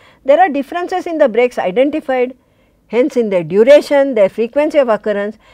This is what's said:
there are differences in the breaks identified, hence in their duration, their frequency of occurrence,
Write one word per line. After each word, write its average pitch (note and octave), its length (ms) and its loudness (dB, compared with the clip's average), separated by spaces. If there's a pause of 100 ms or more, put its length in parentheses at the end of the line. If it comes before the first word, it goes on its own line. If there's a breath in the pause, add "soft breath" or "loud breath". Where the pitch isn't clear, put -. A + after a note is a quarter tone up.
(260 soft breath)
there C#4+ 140 2
are F#4 80 4
differences E4+ 600 -6
in E4 100 -6
the D4 100 4
breaks A#3+ 300 0
identified, B3+ 800 -4 (500)
hence B3 300 -2
in A#3 120 -2
their F#3 140 0
duration, C#4 720 2
their G3 140 2
frequency C#4+ 480 -2
of B3+ 120 2
occurrence, G#3 480 -4 (160 soft breath)